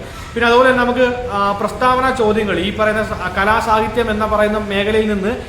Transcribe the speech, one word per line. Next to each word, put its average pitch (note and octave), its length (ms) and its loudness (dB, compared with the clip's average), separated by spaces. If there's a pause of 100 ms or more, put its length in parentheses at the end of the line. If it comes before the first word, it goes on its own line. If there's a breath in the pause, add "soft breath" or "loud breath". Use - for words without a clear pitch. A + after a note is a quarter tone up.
(340 loud breath)
പിന്നെ A#3+ 120 0
അതുപോലെ B3 240 6
തന്നെ B3 140 2
നമുക്ക്, B3 480 0
ആ, G3+ 200 0
പ്രസ്താവന B3+ 600 0
ചോദ്യങ്ങൾ, G#3+ 440 0
ഈ G3 180 -4
പറയുന്ന G#3+ 280 0
സ-, F3+ 320 -6
കലാസാഹിത്യം A3 720 0
എന്ന G#3+ 160 -2
പറയുന്ന G#3+ 320 0
മേഖലയിൽ G#3 500 0
നിന്ന്, G#3 280 -2 (120)